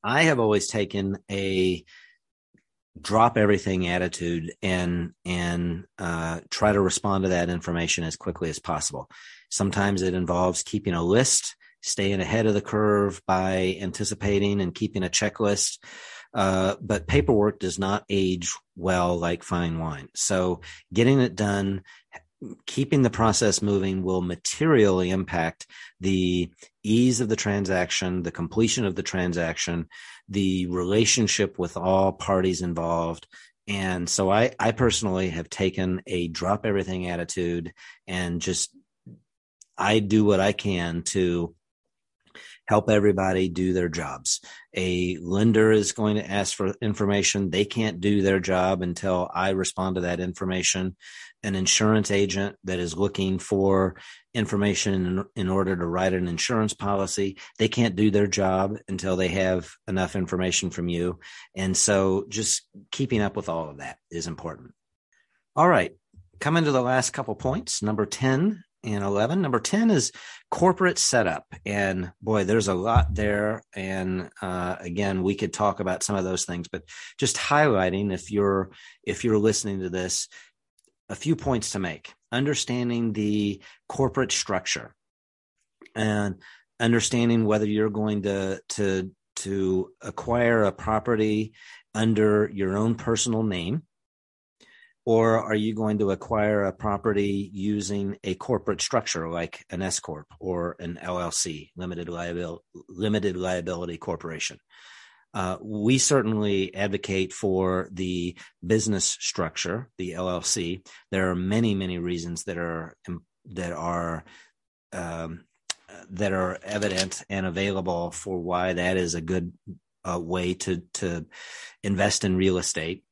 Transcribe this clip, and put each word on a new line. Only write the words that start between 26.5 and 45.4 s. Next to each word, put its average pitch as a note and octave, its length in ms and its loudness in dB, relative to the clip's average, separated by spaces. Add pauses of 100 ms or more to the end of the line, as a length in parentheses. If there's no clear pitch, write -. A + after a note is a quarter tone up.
ease A#2 380 4
of A2 80 0
the A2 80 0
transaction, F#2 840 0
the E2+ 100 -4
completion G#2+ 540 0
of F#2 100 -2
the G2 60 -4
transaction, E2+ 840 -2 (400)
the F#2+ 400 0
relationship G2+ 920 2
with F2 200 -4
all F#2+ 340 4
parties F#2 500 0
involved. E2+ 640 -2 (420)
And F#2 400 -4
so F#2+ 220 2
I, A2 300 4
I A2 140 2
personally G2+ 560 0
have E2 200 -6
taken F#2 560 -2
a F2 220 -2
drop F#2 380 -2
everything F#2 420 -2
attitude F2 640 -4 (340)
and F2 360 -4
just, - 340 -4 (1040)
I G#2+ 220 4
do G#2 260 4
what G2 160 6
I G2+ 100 4
can F2 520 -2
to F2 520 0 (1120)
help G#2+ 220 4
everybody F#2+ 600 4
do F#2 240 0
their F2 160 2
jobs. D2 520 -6 (340)
A F2+ 460 0
lender A2 500 6